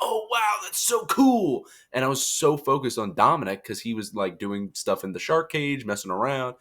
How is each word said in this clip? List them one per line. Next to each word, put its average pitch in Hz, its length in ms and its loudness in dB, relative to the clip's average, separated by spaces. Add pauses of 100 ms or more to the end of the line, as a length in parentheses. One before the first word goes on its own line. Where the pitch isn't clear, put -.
Oh, 220 300 -2
wow, 226 320 0
that's - 180 -8
so 233 260 0
cool. 220 580 4 (280)
And 131 120 0
I 131 40 2
was 135 180 0
so 151 300 2
focused 135 420 0
on 104 160 -2
Dominic 107 500 2
cause 104 160 -8
he 113 140 -6
was, 107 200 -6
like, 95 240 -2
doing 101 360 -4
stuff - 300 -2
in 95 80 -6
the - 60 -10
shark 160 320 0
cage, 143 360 -2
messing 101 240 -4
around. 127 500 -2